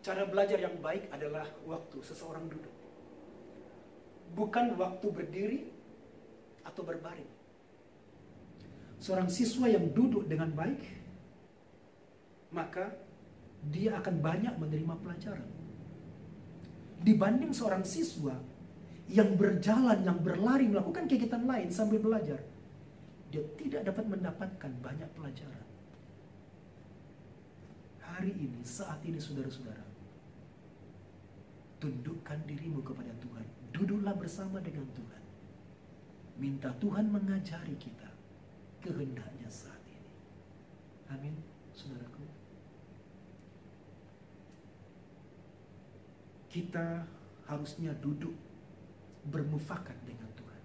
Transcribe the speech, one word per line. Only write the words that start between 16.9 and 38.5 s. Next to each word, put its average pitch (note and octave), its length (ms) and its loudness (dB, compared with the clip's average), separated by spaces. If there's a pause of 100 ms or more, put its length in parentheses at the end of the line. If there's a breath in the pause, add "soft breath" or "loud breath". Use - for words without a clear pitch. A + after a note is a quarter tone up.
Dibanding G#3+ 480 10
seorang G3 320 4
siswa D3 560 0 (720 loud breath)
yang G3 240 8
berjalan, G3 720 8
yang F3 160 4
berlari, G#3+ 480 6
melakukan G3+ 400 2
kegiatan A#3 320 4
lain A#3+ 320 2
sambil A3 240 6
belajar, G#3 400 4 (960)
dia D3+ 80 2 (160)
tidak - 320 0
dapat - 160 0
mendapatkan F#3 720 -2
banyak D3 400 -6
pelajaran. C#3 480 -10 (2500)
Hari F3+ 240 0
ini, B2 320 -4
saat E3+ 400 -6
ini, D#3+ 160 -2
saudara-saudara, C3 640 -6 (2000)
Tundukkan D3 640 -4
dirimu D3 400 -4
kepada - 320 -6
Tuhan. A#2 240 -8 (320)
Duduklah G3 400 2
bersama F#3+ 480 -4
dengan D#3 320 -4
Tuhan. A#2 280 -12 (1160)
Minta C3+ 400 0
Tuhan G#3 320 4
mengajari F#3+ 640 0
kita - 320 -10 (800)